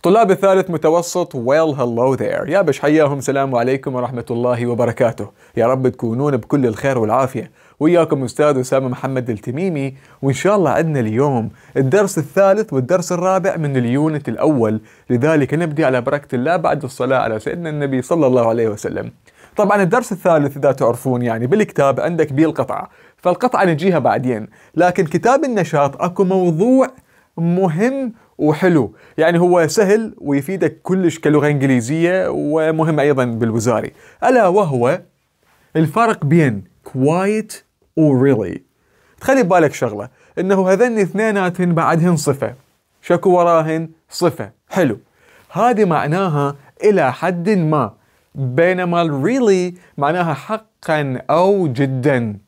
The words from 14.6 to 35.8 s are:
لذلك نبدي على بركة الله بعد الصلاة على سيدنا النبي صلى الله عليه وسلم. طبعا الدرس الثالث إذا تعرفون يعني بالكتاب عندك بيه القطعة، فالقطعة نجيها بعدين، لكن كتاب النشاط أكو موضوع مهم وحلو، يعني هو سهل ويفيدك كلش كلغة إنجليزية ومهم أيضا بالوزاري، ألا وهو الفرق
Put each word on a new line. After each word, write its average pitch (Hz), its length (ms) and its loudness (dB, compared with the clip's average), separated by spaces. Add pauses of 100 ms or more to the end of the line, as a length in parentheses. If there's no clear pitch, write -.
لذلك 143 440 0
نبدي 156 320 -2
على 131 160 0
بركة 143 340 -4
الله 135 200 -2
بعد 139 280 -2
الصلاة 127 340 -2
على 110 220 -2
سيدنا 170 300 -8
النبي 143 320 -4
صلى 160 260 0
الله 120 220 2
عليه 113 180 0
وسلم. 107 440 -8 (440)
طبعا 202 260 2
الدرس 226 300 0
الثالث 156 460 0
إذا 139 140 2
تعرفون 123 500 -2
يعني 117 260 -2
بالكتاب 139 520 0
عندك 156 340 -2
بيه 151 120 2
القطعة، - 440 -4 (280)
فالقطعة 185 480 0
نجيها 170 340 2
بعدين، 120 480 -2 (280)
لكن 180 300 2
كتاب 233 380 2
النشاط 165 580 -2
أكو 180 220 -2
موضوع 190 640 2 (500)
مهم 190 760 0 (240)
وحلو، 151 580 0 (220)
يعني 170 220 2
هو 175 280 4
سهل 214 500 0
ويفيدك 147 640 -2
كلش 180 380 0
كلغة 147 280 2
إنجليزية 147 800 0
ومهم 156 720 0
أيضا 135 260 2
بالوزاري، 113 680 -2 (320)
ألا 226 240 4
وهو 165 540 0 (720)
الفرق 214 500 0